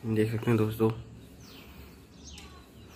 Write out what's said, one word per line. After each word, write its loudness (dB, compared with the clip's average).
देख 4
सकते 0
हैं 6
दोस्तों। 4